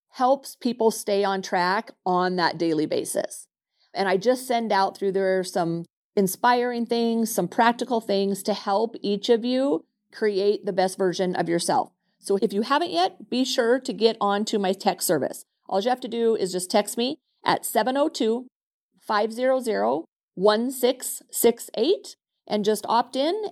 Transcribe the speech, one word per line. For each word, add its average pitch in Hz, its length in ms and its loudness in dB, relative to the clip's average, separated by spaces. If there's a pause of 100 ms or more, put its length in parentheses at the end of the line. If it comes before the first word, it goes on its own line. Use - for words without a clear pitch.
(120)
helps 262 440 0
people 233 340 2
stay 208 320 -2
on 196 200 -2
track 190 480 0 (160)
on 180 300 2
that 170 200 0
daily 160 300 0
basis. - 600 -4 (460)
And 196 160 -2
I 185 80 2
just 254 300 0
send 233 260 -2
out 196 240 2
through 196 160 -2
there 190 320 2
some 170 400 -2 (320)
inspiring 240 720 2
things, 226 480 0
some 180 140 0
practical 233 520 2
things 196 440 -2
to 208 100 0
help 214 480 -2
each 202 260 -2
of 233 160 4
you 262 400 0 (280)
create 208 520 0
the 196 80 -4
best 185 240 0
version 185 400 0
of 170 120 0
yourself. 170 440 0 (260)
So 196 220 -2
if 214 120 0
you 202 100 0
haven't 294 280 0
yet, 370 400 -2
be 247 140 0
sure 254 360 0
to 254 120 -6
get 220 280 0
on 202 260 2
to 220 120 -2
my 196 140 0
tech 196 300 -2
service. - 420 -2 (240)
All 190 120 0
you 220 100 -2
have 247 100 -2
to 254 80 -8
do 226 280 2
is 185 160 -2
just 180 180 -6
text 208 260 2
me 247 220 -4 (260)
at - 220 0
seven 247 300 0
oh 285 120 2
two, 247 380 -2 (520)
five 220 340 -2
zero 254 280 0
zero, 233 440 -2 (300)
one 214 360 2
six 254 600 -4
six - 460 2
eight 330 400 -2 (300)
and 214 180 -2
just 214 240 0
opt 240 260 0
in, 339 380 -2